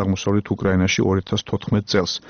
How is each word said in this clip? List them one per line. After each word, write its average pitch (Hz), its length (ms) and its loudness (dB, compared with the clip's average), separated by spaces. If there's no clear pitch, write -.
აღმოსავლეთ 101 520 0
უკრაინაში 92 480 2
ორი 95 240 2
ათას - 240 -2
თოთხმეტ 104 400 -2
წელს. 90 220 0